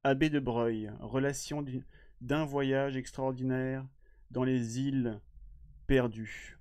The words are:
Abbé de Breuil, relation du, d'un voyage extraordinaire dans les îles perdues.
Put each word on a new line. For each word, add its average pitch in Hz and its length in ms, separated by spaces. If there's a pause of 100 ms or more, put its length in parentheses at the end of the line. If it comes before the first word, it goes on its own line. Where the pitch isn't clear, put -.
Abbé 139 260
de 147 100
Breuil, 117 600
relation 135 640
du, 131 240 (360)
d'un 143 240
voyage 139 520
extraordinaire 131 880 (440)
dans 123 120
les 123 360
îles 131 420 (640)
perdues. 113 760